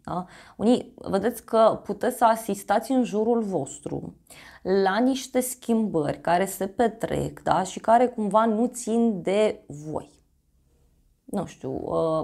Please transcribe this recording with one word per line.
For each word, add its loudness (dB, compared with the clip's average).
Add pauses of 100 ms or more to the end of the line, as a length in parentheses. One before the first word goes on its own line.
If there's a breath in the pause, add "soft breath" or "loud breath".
da? -8 (300 loud breath)
Unii, 0
vedeți -4
că 4
puteți -4
să 4
asistați 0
în 4
jurul 0
vostru -6 (460 loud breath)
la 2
niște 0
schimbări -2
care 2
se -4
petrec, -2
da? 2
Și -10
care 4
cumva 2
nu 2
țin 0
de 0
voi. -10 (1120)
Nu -6
știu, -8 (400)